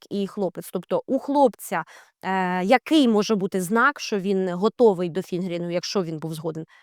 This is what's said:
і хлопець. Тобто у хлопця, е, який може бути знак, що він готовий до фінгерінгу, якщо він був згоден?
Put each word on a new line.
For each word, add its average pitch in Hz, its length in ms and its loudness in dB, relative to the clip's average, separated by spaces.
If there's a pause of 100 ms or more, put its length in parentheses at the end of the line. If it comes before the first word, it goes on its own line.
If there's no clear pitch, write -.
і 196 180 -2
хлопець. 185 460 -6
Тобто 180 340 -2
у 262 120 0
хлопця, 262 640 2 (380)
е, 180 420 0
який 262 440 4
може 214 280 2
бути 190 260 -2
знак, 226 380 0
що 208 200 -4
він 185 300 0
готовий 185 600 2
до 165 120 -4
фінгерінгу, 175 500 -4
якщо 180 320 -2
він 160 160 -6
був 160 140 -8
згоден? 160 320 -8 (180)